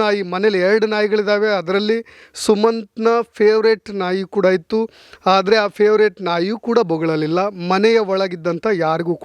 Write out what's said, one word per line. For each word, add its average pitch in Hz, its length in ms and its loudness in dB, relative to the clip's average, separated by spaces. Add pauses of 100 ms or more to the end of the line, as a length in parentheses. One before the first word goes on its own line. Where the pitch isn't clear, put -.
ನಾಯಿ, 208 180 0 (140)
ಮನೇಲಿ 196 340 0
ಎರಡು 214 280 2
ನಾಯಿಗಳಿದಾವೆ, 208 560 0 (100)
ಅದರಲ್ಲಿ 202 360 -2 (480)
ಸುಮಂತ್ನ 220 640 0 (320)
ಫೇವರೇಟ್ 220 500 2 (140)
ನಾಯಿ 185 220 -4 (100)
ಕೂಡ 190 100 2 (140)
ಇತ್ತು, 220 220 -2 (540)
ಆದ್ರೆ 190 280 2
ಆ - 20 0 (100)
ಫೇವರೇಟ್ 214 500 2
ನಾಯಿಯೂ 175 280 -2 (120)
ಕೂಡ 233 120 0 (120)
ಬೊಗಳಲಿಲ್ಲ. 160 500 -2 (300)
ಮನೆಯ 214 280 2 (140)
ಒಳಗಿದ್ದಂಥ 175 540 -4 (180)
ಯಾರಿಗೂ 165 300 -2 (100)